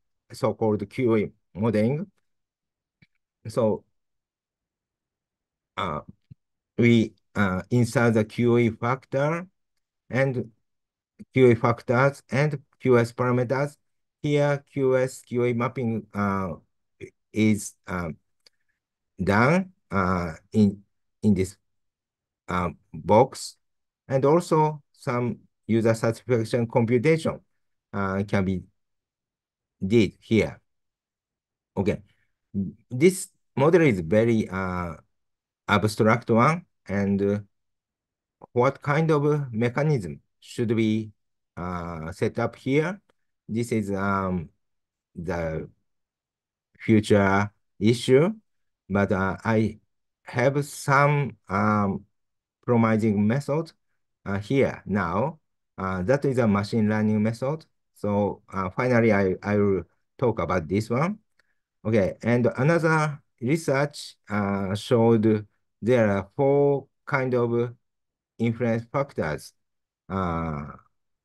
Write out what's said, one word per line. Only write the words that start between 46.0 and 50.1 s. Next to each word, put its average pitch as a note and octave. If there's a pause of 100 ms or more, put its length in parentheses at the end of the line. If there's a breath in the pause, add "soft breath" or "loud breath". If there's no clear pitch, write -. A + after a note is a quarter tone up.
future G#2 (280)
issue, B2+ (560)
but, G2
uh, F#2+
I A2 (440)